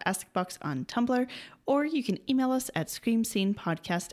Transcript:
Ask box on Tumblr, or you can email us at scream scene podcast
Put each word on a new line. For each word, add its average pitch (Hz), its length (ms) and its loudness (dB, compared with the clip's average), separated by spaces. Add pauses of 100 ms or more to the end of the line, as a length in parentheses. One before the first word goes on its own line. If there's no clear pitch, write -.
Ask 185 260 -2
box 180 300 -2
on 135 240 -4
Tumblr, 247 420 0 (380)
or 285 180 4
you 302 180 0
can 196 180 -2 (100)
email 262 240 4
us 262 200 -2
at 160 160 -2
scream 226 360 0
scene 196 280 2
podcast 175 600 -2